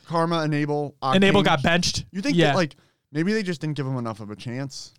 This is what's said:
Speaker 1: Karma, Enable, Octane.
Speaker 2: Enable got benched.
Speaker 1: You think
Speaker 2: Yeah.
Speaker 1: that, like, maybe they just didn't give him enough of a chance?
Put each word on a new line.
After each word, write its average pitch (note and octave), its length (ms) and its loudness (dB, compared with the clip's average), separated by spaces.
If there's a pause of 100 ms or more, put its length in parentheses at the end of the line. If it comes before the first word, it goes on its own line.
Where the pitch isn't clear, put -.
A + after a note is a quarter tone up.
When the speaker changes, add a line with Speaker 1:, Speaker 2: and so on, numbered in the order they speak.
Speaker 1:
Karma, E3 380 0
Enable, D3 580 -2
Octane. C3+ 140 2
Speaker 2:
Enable G3 280 6
got D#3+ 200 2
benched. F3 480 0
Speaker 1:
You F#3+ 100 -6
think C4 140 0
Speaker 2:
Yeah. E3 120 6
Speaker 1:
that, D3 100 2
like, E3 180 0 (380)
maybe E3 200 0
they A3 80 0
just F3+ 200 -6
didn't D3+ 160 -4
give C#3 100 -4
him C3 100 -4
enough A2+ 220 -6
of G#2 100 -12
a G#2+ 60 -12
chance? C3+ 640 -10